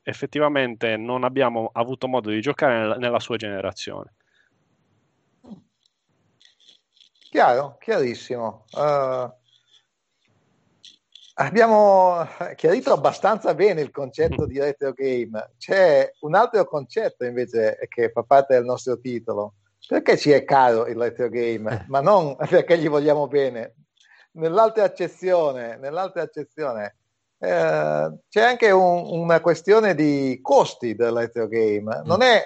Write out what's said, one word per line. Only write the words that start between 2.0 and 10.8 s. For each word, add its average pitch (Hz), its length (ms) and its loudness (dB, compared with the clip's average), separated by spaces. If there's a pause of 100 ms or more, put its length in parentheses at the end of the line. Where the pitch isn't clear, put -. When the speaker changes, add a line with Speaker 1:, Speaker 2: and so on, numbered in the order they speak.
Speaker 1:
modo 123 220 -4
di 107 120 -4
giocare 135 360 -2
nella, 110 200 -2
nella 120 220 -2
sua 113 180 -6
generazione. 98 760 -10 (3250)
Speaker 2:
Chiaro, 139 480 2
chiarissimo. 120 840 -4 (120)
Eh, 135 520 -2 (2000)